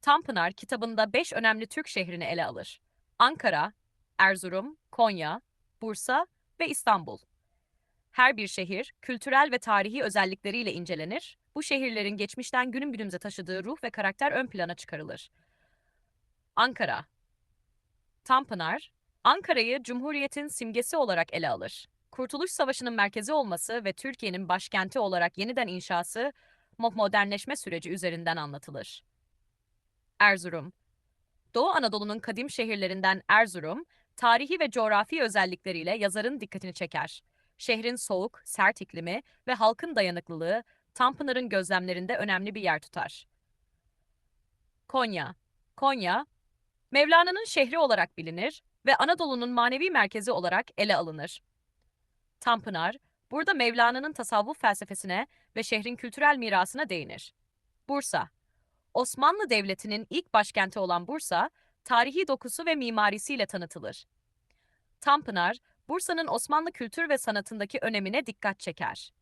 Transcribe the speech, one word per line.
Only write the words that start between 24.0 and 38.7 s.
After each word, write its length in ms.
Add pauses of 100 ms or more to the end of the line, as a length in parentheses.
başkenti 500
olarak 400
yeniden 280
inşası, 680 (460)
mo-, 160
modernleşme 640
süreci 340
üzerinden 460
anlatılır. 680 (1160)
Erzurum. 520 (840)
Doğu 140
Anadolu'nun 500
kadim 320
şehirlerinden 800
Erzurum, 560 (320)
tarihi 440
ve 100
coğrafi 520
özellikleriyle 760
yazarın 440
dikkatini 340
çeker. 480 (360)
Şehrin 380
soğuk, 480
sert 360